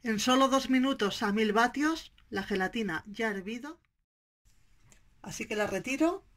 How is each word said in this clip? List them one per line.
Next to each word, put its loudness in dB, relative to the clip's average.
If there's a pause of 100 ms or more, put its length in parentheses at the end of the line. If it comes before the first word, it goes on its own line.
En -2
solo 6
dos 2
minutos 2
a 0
mil 2
vatios, 0 (160)
la -4
gelatina -2
ya -4
ha -2
hervido. -10 (1400)
Así -10
que -6
la 0
retiro -2 (100)